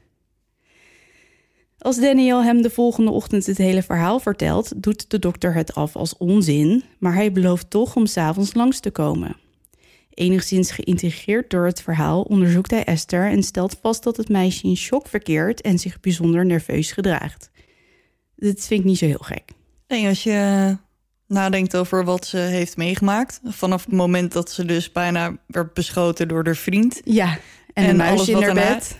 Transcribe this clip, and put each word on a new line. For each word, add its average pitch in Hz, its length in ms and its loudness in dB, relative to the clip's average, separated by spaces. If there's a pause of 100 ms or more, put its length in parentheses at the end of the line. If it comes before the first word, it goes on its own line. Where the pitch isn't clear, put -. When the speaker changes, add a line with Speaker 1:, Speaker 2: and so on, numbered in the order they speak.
(1800)
Speaker 1:
Als 247 220 -2
Daniel 254 440 4
hem 233 180 4
de 233 80 2
volgende 233 420 2
ochtend 202 340 -2
het 196 120 -2
hele 185 260 2
verhaal 175 360 0
vertelt, 196 640 -2
doet 208 260 -2
de 214 100 -2
dokter 175 340 -2
het 160 220 -2
af 151 200 -4
als - 220 -6
onzin, 180 680 2 (160)
maar 175 140 0
hij 208 180 2
belooft 180 380 0
toch 233 260 0
om 226 100 2
's 208 120 -2
avonds 180 360 0
langs 247 260 2
te 202 120 -6
komen. 156 440 -4 (720)
Enigszins 185 640 0
geïntrigeerd 185 800 -2
door 175 160 0
het 180 160 -2
verhaal 156 400 0
onderzoekt 185 500 2
hij 226 120 0
Esther 175 460 0
en 196 140 2
stelt 185 380 -4
vast 220 220 -2
dat 233 140 -2
het 220 120 -4
meisje 185 380 0
in 180 100 2
shock - 300 -4
verkeert 180 540 -2
en 180 180 0
zich - 200 -10
bijzonder 170 460 0
nerveus 160 460 -2
gedraagt. 180 580 -4 (840)
Dit 202 300 -2
vind 214 140 0
ik 185 60 2
niet 190 120 2
zo 170 80 0
heel 147 160 2
gek. - 220 -12 (440)
Speaker 2:
Nee, 220 200 0
als 196 160 0
je 196 540 2 (500)
nadenkt 190 500 0
over 180 280 0
wat 180 200 -2
ze - 120 -6
heeft 180 400 -2
meegemaakt, 196 680 -2
vanaf 185 420 -4
het 202 80 -8
moment 180 400 2
dat 175 180 -4
ze 180 140 -6
dus 170 260 -2
bijna 175 460 -2 (100)
werd 170 260 -6
beschoten 170 540 -2
door 160 180 -2
haar 165 100 0
vriend. 208 480 0
Speaker 1:
Ja, 185 340 2 (360)
en 202 100 0
een 180 60 4
Speaker 2:
En 175 60 4
Speaker 1:
muis 170 160 2
Speaker 2:
alles 190 160 2
Speaker 1:
in 180 60 2
Speaker 2:
wat 202 100 4
Speaker 1:
haar 196 100 2
Speaker 2:
daarna, 202 220 2
Speaker 1:
bed. - 240 -10